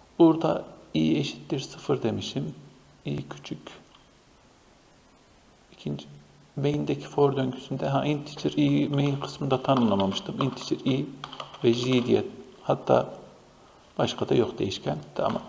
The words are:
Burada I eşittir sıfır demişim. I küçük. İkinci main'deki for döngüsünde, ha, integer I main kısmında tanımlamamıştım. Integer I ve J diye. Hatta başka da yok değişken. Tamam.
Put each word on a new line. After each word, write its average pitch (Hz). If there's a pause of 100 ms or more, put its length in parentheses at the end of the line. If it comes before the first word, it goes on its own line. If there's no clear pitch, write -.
(200)
Burada 160 (280)
I 156
eşittir -
sıfır -
demişim. 117 (500)
I 143
küçük. - (2000)
İkinci 147 (500)
main'deki 147
for 139
döngüsünde, 135
ha, 139
integer 147
I 143
main 143
kısmında 139
tanımlamamıştım. 101
Integer -
I 135 (580)
ve 117
J 120
diye. 110 (380)
Hatta - (840)
başka -
da 139
yok -
değişken. - (180)
Tamam. -